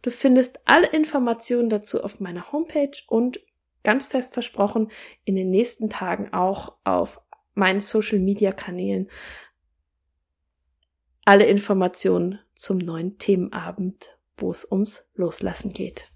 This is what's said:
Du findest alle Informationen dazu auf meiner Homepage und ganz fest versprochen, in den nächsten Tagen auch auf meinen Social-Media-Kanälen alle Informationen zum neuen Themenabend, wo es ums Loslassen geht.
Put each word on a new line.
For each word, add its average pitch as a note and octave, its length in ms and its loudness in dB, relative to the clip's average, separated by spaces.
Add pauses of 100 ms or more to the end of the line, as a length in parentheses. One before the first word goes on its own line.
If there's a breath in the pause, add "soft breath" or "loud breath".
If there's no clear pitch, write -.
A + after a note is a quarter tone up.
Du B3 80 -4
findest B3+ 560 2
alle D#4+ 200 6
Informationen A#3+ 800 0
dazu G#3 340 -2
auf - 180 -10
meiner F3 320 -10
Homepage D4 440 -2 (120)
und B3 320 0 (420)
ganz A#3 240 0
fest B3+ 280 -4
versprochen, A3 560 -2 (340 loud breath)
in F#3+ 120 0
den F#3+ 140 -2
nächsten A3 400 0
Tagen G3 420 -6
auch F#3+ 520 -2
auf - 360 0 (340)
meinen F#3+ 260 2
Social-Media-Kanälen F#3+ 1300 -2 (2250 loud breath)
alle G3+ 220 10
Informationen F#3 920 2 (140)
zum - 240 -2
neuen E3+ 400 -6
Themenabend, F3+ 1000 -2 (180)
wo F#3+ 140 -4
es - 200 -6
ums - 440 -2
Loslassen F3+ 580 -4
geht. - 440 -10